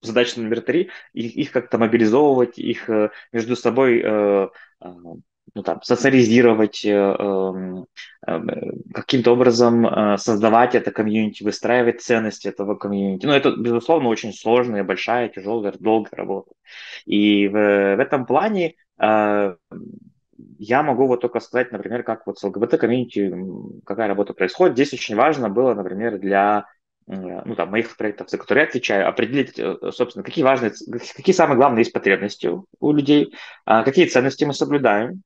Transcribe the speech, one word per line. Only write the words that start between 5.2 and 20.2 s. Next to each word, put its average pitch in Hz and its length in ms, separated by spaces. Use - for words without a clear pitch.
ну, 101 80
там, 85 200
социализировать, 120 1000
э, 107 80
эм, 95 920
эм, 82 220
э, - 220
каким-то 120 380
образом, 117 540
э, 104 320
создавать 113 580
это 104 160
комьюнити, 107 500
выстраивать 117 600
ценности 110 440
этого 101 300
комьюнити. 98 500
Ну, 147 60
это, 139 240
безусловно, 120 540
очень 110 220
сложная, 113 520
большая, 113 440
тяжелая, 101 520
долгая 110 320
работа. 98 400
И 104 420
в, 98 40
в - 20
этом 135 280
плане, 175 480
э, 104 560